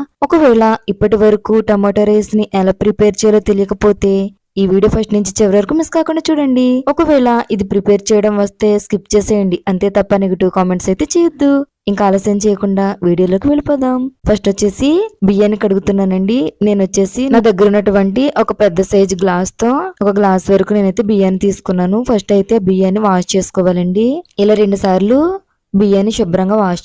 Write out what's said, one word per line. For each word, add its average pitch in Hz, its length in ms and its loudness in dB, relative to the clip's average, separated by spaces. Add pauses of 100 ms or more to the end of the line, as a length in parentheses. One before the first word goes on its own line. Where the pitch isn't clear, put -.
(280)
ఒకవేళ 226 480 2 (180)
ఇప్పటి 208 300 0
వరకు 214 320 2 (160)
టమాటో 202 400 0
రైస్ 208 200 0 (100)
ని 208 40 -2 (160)
ఎలా 190 220 0
ప్రిపేర్ 208 400 0
చేయాలో 214 260 4
తెలియకపోతే 196 640 0 (480)
ఈ - 20 2 (100)
వీడియో 196 200 2
ఫస్ట్ 214 220 -2
నుంచి 202 240 -2
చివరి 202 180 2
వరకు 208 220 0
మిస్ 320 180 -4
కాకుండా 320 320 -2
చూడండి. 262 400 0 (220)
ఒకవేళ 294 380 2 (260)
ఇది 196 180 -4
ప్రిపేర్ 202 280 0 (100)
చేయడం 208 220 2 (100)
వస్తే 208 280 -2 (140)
స్కిప్ 196 300 -6
చేసేయండి, 202 420 0 (140)
అంతే 185 260 -2
తప్ప 196 260 0
నెగిటివ్ 185 360 0
కామెంట్స్ 185 320 -2
అయితే 190 140 -2 (100)
చేయొద్దు. 330 360 0 (380)
ఇంకా 202 180 -2
ఆలస్యం 196 360 0
చేయకుండా 196 420 0 (200)
వీడియోలోకి 180 460 0
వెళ్ళిపోదాం. 269 480 -2 (280)
ఫస్ట్ 208 220 0
వచ్చేసి 202 400 -2 (380)
బియ్యాన్ని 202 360 2
కడుగుతున్నానండి. 196 720 -2 (300)
నేను 202 180 0
వచ్చేసి 190 360 -2 (140)
నా 247 120 6
దగ్గర 202 240 2
ఉన్నటువంటి 202 520 0 (180)
ఒక 214 200 -2
పెద్ద 190 280 0
సైజు 196 320 0
గ్లాస్ 185 300 -2 (120)
తో 233 60 0 (340)
ఒక 202 160 0
గ్లాస్ 190 340 2
వరకు 190 240 0
నేనైతే 196 340 0
బియ్యాన్ని 190 340 2
తీసుకున్నాను. 196 540 -2 (100)
ఫస్ట్ 208 280 0
అయితే 196 200 0 (120)
బియ్యాన్ని 190 380 0
వాష్ 180 280 0
చేసుకోవాలండి. 180 720 0 (360)
ఇలా 208 180 4
రెండు 196 240 0
సార్లు 196 340 2 (600)
బియ్యాన్ని 202 380 2
శుభ్రంగా 190 440 0
వాష్ 180 220 -4